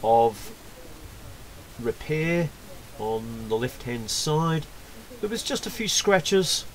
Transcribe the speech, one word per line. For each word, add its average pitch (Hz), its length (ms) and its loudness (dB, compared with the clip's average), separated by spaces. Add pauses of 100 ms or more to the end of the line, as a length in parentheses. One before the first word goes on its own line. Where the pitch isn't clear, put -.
of 113 480 6 (1300)
repair 156 680 0 (480)
on 113 500 -4
the 110 80 4
left-hand 120 540 -2
side. 160 560 2 (560)
There 208 80 0
was 226 120 -4
just - 240 -2
a 220 40 -6
few 220 180 -2
scratches - 880 4